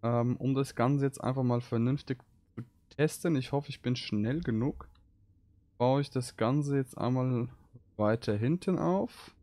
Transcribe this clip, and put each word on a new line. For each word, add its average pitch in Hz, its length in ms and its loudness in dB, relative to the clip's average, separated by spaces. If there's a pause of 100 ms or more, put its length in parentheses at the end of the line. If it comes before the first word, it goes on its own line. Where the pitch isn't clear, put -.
Ähm, 120 360 0
um 131 180 0
das 135 200 -2
Ganze 139 300 2
jetzt 131 160 -2
einfach 131 220 0
mal 120 180 2
vernünftig 123 580 -2 (360)
zu 120 80 -10 (260)
testen. 156 460 0
Ich 131 160 -2
hoffe, 143 180 -2
ich - 120 -14
bin 123 140 0
schnell 117 460 -2
genug. 120 480 -2 (880)
Baue 131 240 4
ich 139 80 -4
das - 280 -6
Ganze 139 400 2
jetzt 135 200 -4
einmal 127 520 0 (480)
weiter 107 400 2
hinten 160 420 0
auf. 190 640 -2